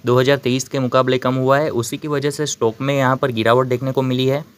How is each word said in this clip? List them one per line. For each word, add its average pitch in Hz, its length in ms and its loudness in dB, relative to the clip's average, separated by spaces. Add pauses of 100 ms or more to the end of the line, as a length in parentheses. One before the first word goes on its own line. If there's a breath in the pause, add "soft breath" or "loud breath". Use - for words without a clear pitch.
दो 123 140 4
हज़ार 135 180 4
तेईस 127 300 -2
के 139 120 -6
मुकाबले 127 380 2
कम 127 180 0
हुआ 131 240 2
है। 156 120 0
उसी - 260 -4
की 156 100 -10
वजह 143 240 -2
से 151 140 -6
स्टॉक 113 360 -2
में 139 160 -2
यहाँ 131 200 2
पर 135 140 -2
गिरावट 117 360 2
देखने 127 240 -4
को 135 100 -2
मिली 131 260 0
है। 143 180 -2 (120)